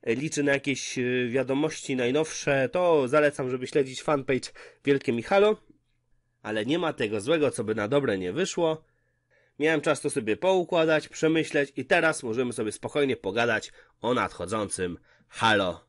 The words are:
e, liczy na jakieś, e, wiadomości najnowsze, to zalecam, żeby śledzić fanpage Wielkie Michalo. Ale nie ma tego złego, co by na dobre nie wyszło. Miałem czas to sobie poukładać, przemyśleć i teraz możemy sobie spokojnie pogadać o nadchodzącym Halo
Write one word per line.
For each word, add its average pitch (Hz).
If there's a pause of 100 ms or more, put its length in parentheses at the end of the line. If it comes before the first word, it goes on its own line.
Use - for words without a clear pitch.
e, 117
liczy 147
na 143
jakieś, 135
e, 127 (260)
wiadomości 135
najnowsze, 135
to 165
zalecam, 143
żeby 127
śledzić 131
fanpage 139 (340)
Wielkie 139
Michalo. 196 (840)
Ale 107
nie 151
ma 165
tego 107
złego, 147
co 117
by 107
na 104
dobre 127
nie 90
wyszło. 160 (760)
Miałem 151
czas 143
to 147
sobie 107
poukładać, 170
przemyśleć 156
i 131
teraz 160
możemy 120
sobie 110
spokojnie 135
pogadać 110 (280)
o 117
nadchodzącym 95 (300)
Halo 101